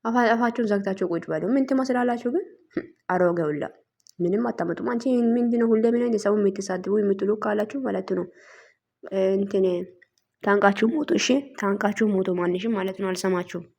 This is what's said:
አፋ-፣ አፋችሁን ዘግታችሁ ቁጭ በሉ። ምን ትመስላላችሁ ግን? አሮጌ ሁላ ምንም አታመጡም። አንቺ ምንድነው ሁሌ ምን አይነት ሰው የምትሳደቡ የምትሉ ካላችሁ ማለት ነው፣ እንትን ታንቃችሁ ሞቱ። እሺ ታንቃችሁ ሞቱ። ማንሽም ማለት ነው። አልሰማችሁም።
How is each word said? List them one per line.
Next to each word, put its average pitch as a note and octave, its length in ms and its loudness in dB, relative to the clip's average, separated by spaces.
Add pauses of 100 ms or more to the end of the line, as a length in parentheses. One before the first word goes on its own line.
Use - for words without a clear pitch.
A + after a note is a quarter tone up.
አፋ-፣ A#3 240 2
አፋችሁን A#3 400 0
ዘግታችሁ G3 400 0
ቁጭ E3+ 180 -2
በሉ። D#3 220 -2
ምን C4+ 180 2
ትመስላላችሁ B3 640 0
ግን? F4+ 140 -2 (640)
አሮጌ F3+ 340 2
ሁላ D3 200 -2 (560)
ምንም G3 260 0
አታመጡም። F3 440 -4
አንቺ A#3 140 -4 (260)
ምንድነው A#3 380 2
ሁሌ A3 180 4
ምን A#3+ 180 2
አይነት A3+ 180 0
ሰው G#3 140 2
የምትሳደቡ G3 600 0
የምትሉ G3+ 420 0
ካላችሁ G#3+ 440 -2
ማለት G3 300 -4
ነው፣ F3 160 -2 (1040)
እንትን G3 340 0 (760)
ታንቃችሁ G3+ 460 4
ሞቱ። D4+ 260 -2
እሺ G#3 120 0 (280)
ታንቃችሁ G#3 520 0
ሞቱ። F#3+ 280 0
ማንሽም F3+ 400 -2
ማለት F#3+ 220 -4
ነው። G3 120 -4
አልሰማችሁም። F3+ 560 -4 (140)